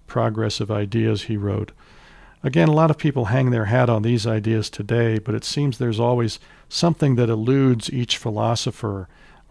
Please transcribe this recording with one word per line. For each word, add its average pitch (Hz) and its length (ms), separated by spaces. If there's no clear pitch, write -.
progress 110 540
of 107 100
ideas, 107 520
he 110 140
wrote. 101 360
Again, 160 260
a 151 60
lot 160 160
of 143 80
people 131 280
hang 127 240
their 113 140
hat 120 260
on 107 120
these 117 240
ideas 110 440
today, 113 480
but 107 160
it - 100
seems 143 320
there's 117 240
always 120 380
something 151 480
that 120 120
eludes 123 640
each 123 240
philosopher 107 920